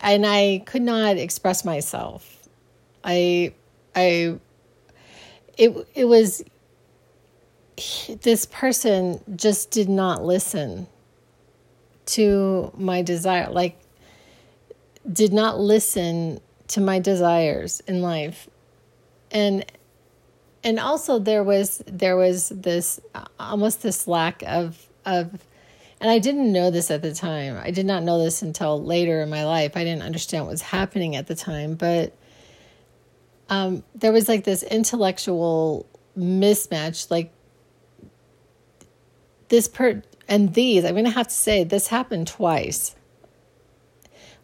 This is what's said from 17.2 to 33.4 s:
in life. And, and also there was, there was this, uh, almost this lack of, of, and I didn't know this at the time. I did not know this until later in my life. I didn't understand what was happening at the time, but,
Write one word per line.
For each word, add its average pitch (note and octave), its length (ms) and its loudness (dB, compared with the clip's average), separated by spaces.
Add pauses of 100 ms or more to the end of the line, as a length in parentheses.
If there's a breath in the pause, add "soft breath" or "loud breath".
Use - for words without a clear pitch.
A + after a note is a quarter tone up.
in F3+ 160 -2
life. E3 460 -6 (840)
And, G3+ 340 0 (1000)
and A3+ 160 0
also C#4 380 0
there G#3+ 260 2
was, G3+ 420 0
there F#3 300 0
was F#3 320 2
this, F3 520 -4 (140)
uh, - 120 -14 (120)
almost G#3 440 -2
this - 260 -4
lack E3+ 340 -2
of, E3 460 -6 (180)
of, F3 240 -2 (720 soft breath)
and A3 100 2
I A3+ 80 6
didn't B3+ 340 0
know F3+ 180 4
this E3+ 200 -2
at D3+ 120 -4
the D#3 120 -6
time. D3+ 480 -8
I - 80 -8
did F#3+ 160 -2
not F#3+ 160 0
know E3+ 160 2
this E3 240 -2
until D#3 400 -4
later E3+ 400 0
in D3+ 80 -6
my D3+ 140 -4
life. D#3 320 0
I F3 80 -4
didn't E3 180 -4
understand D#3+ 420 -6
what D#2 60 -10
was E3+ 120 -8
happening F#3 540 -4
at C3 120 -8
the E3 60 -6
time, D#3 400 -8
but, E3+ 380 0 (1400 soft breath)